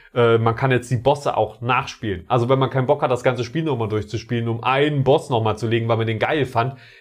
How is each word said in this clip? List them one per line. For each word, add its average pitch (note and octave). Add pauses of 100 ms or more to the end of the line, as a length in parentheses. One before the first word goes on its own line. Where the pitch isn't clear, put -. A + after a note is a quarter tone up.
(160)
äh, A#2
man A2+
kann C3
jetzt B2
die B2+
Bosse C3+
auch -
nachspielen. A#2
Also A#2+
wenn C3+
man C3
keinen C3
Bock D3
hat, C#3+
das A#2+
ganze B2
Spiel D3
nochmal A#2
durchzuspielen, A#2
um A2+
einen C#3+
Boss C#3
nochmal A2
zu A#2+
legen, A2+
weil A2+
man A2
den A2
geil B2+
fand, B2 (260)